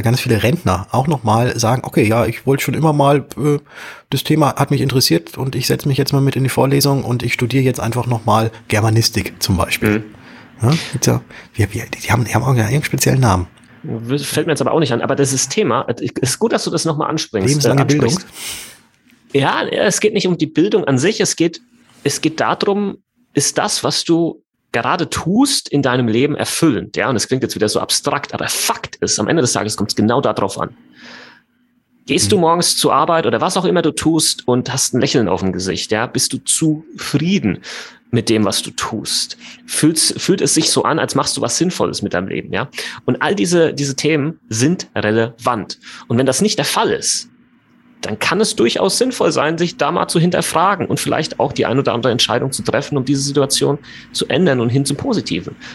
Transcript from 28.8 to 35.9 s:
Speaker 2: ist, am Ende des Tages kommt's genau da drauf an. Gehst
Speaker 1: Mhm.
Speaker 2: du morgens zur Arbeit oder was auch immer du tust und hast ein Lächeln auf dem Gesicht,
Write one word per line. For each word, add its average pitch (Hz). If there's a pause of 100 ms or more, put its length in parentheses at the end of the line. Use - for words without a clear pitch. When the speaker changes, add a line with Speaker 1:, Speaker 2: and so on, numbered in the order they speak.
Speaker 2:
ist, -
am 107
Ende 156
des 123
Tages 104
kommt's -
genau 117
da 110
drauf -
an. - (1300)
Gehst 139
Speaker 1:
Mhm. 101
Speaker 2:
du 214
morgens 170
zur 135
Arbeit 160
oder 113
was 175
auch 180
immer 175
du 160
tust -
und 123
hast 131
ein 123
Lächeln 131
auf 87
dem 95
Gesicht, 92